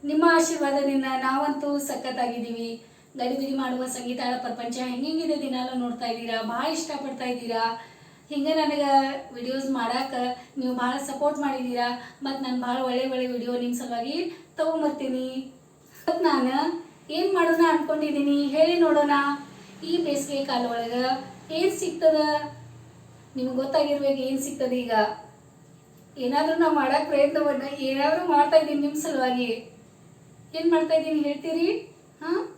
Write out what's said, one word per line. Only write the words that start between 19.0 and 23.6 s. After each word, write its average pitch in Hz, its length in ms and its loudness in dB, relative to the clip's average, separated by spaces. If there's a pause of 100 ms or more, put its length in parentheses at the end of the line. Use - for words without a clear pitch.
ಈ 339 40 0 (120)
ಬೇಸಿಗೆ 285 340 -2 (120)
ಕಾಲ 240 120 0 (120)
ಒಳಗ 233 180 -4 (640)
ಏನ್ 381 240 2
ಸಿಗ್ತದ? 320 400 4 (1120)
ನಿಮ್ಗೆ 254 280 -2